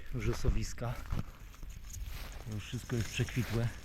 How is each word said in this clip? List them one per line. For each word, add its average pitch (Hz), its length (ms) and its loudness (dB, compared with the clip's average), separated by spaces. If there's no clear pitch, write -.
wrzosowiska. 117 800 4
To 110 60 -2
już 101 80 -2
wszystko - 320 -4
jest 113 140 2
przekwitłe. 117 580 2